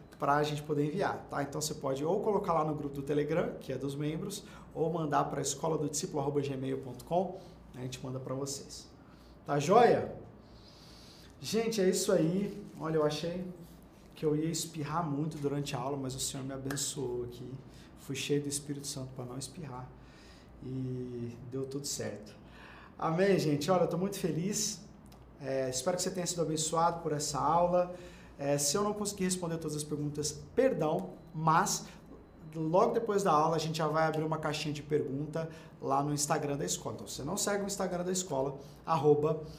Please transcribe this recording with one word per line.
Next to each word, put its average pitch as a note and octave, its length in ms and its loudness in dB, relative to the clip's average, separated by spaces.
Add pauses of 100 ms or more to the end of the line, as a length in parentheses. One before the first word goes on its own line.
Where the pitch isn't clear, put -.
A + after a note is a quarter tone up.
(180)
pra C#3+ 240 4
gente D3 220 0
poder D3 220 2
enviar, D3+ 440 -2
tá? C#3+ 140 -2
Então C#3 160 -4
você D3 140 -4
pode C3+ 300 -2
ou F#3 180 2
colocar G3 320 2
lá D#3 100 4
no D#3 100 0
grupo C#3+ 220 -4
do C#3+ 60 -4
Telegram, D3 580 0
que - 140 -8
é B2 40 -4
dos C#3 160 -4
membros, E3 500 -4 (300)
ou D#3+ 180 0
mandar D3+ 340 2
pra C#3+ 160 -4
escola D#3+ 360 -2
do D3 120 -2
discípulo D3+ 320 -2
arroba C#3+ 200 0
gmail C3 380 -4
ponto - 240 -12
com. F#3 340 0 (380)
A B2 60 -10
gente C3 220 -8
manda C3 160 -6
pra C3 140 -6
vocês. - 560 -8 (560)
Tá D3 140 0
joia? F#3 560 6 (1300)
Gente, G#3 400 0
é F#3 80 6
isso - 220 2
aí. F3+ 460 4 (220)
Olha, D#3+ 160 -2
eu D3+ 100 6
achei E3+ 400 -2 (720)
que - 100 -6
eu D3+ 80 4
ia D#3 160 2
espirrar D#3 560 -4
muito D#3 320 -2
durante C#3+ 380 -2
a B2+ 40 -4
aula, C#3 180 -4
mas C3 180 -4
o C3 40 -8
Senhor C3+ 260 -4
me C3+ 80 -6
abençoou C3 720 -4
aqui. B2 260 -12 (480)
Fui - 160 -8
cheio C#3+ 260 0
do C#3+ 60 -6
Espírito C#3 400 -6
Santo C3 260 -8
pra B2+ 120 -8
não B2 120 -8
espirrar. C3 520 -10 (760)
E B2+ 720 -6 (140)
deu C3+ 140 -4
tudo C#3 200 -6
certo. - 480 -6 (640)
Amém, F3+ 400 4
gente? D3 320 2
Olha, F3+ 120 6
eu E3 80 6
tô E3+ 80 0
muito F#3+ 200 -2
feliz. F3 640 -2 (600)
É, C3+ 280 0
espero F3+ 280 0
que - 60 -2
você F3+ 80 0
tenha F3+ 140 -4
sido E3+ 160 -2
abençoado D#3+ 600 2
por D#3 100 -2
essa D3 260 -2
aula. F3 560 4 (460)
É, C#3+ 180 4
se D3 200 2
eu G#3 60 4
não G#3 100 2
conseguir G3+ 320 -2
responder E3+ 320 0
todas D#3+ 180 -4
as D3+ 80 -2
perguntas, D3 580 -4 (140)
perdão, F3+ 540 2 (260)
mas D#3+ 500 6 (680)
logo E3+ 380 6
depois G3+ 300 2
da F#3+ 80 6
aula D#3+ 260 6
a - 20 2
gente D#3 180 -2
já D#3+ 100 2
vai D#3+ 180 4
abrir D3+ 180 2
uma D#3 140 0
caixinha D3+ 360 -2
de D3+ 80 -6
pergunta D3+ 680 -2 (320)
lá C3+ 200 2
no D3 120 0
Instagram D3 420 0
da C#3+ 80 -2
escola. C#3+ 320 -4
Então, G#2 120 -12
você - 160 -8
não D#3+ 120 -4
segue G3+ 280 0
o G3+ 40 -2
Instagram F3+ 380 -2
da F3+ 60 -2
escola, C#3 460 -2 (280)
arroba D3+ 580 6 (160)